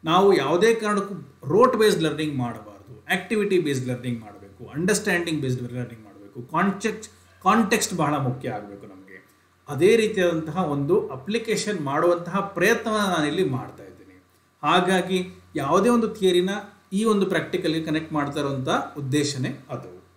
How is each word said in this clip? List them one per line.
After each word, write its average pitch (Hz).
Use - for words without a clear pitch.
ನಾವು 190
ಯಾವುದೇ 170
ಕಾರಣಕ್ಕೂ 208
rote 233
based 190
learning 151
ಮಾಡಬಾರ್ದು, -
activity 196
based 131
learning 120
ಮಾಡಬೇಕು, -
understanding 175
based 127
learning 120
ಮಾಡಬೇಕು, -
context, 190
context 208
ಬಹಳ 151
ಮುಖ್ಯ 127
ಆಗ್ಬೇಕು 101
ನಮ್ಗೆ. 95
ಅದೇ 170
ರೀತಿಯಾದಂತಹ 175
ಒಂದು 151
application 208
ಮಾಡುವಂತಹ 170
ಪ್ರಯತ್ನವನ್ನ 208
ನಾನಿಲ್ಲಿ 165
ಮಾಡ್ತಾ -
ಇದ್ದೀನಿ. -
ಹಾಗಾಗಿ 180
ಯಾವುದೇ 165
ಒಂದು 226
ಥಿಯರಿನ 185
ಈ 202
ಒಂದು 202
ಪ್ರಾಕ್ಟಿಕಲ್‌ಗೆ 165
connect 156
ಮಾಡ್ತಾ 143
ಇರುವಂಥ 139
ಉದ್ದೇಶನೇ 139
ಅದು. -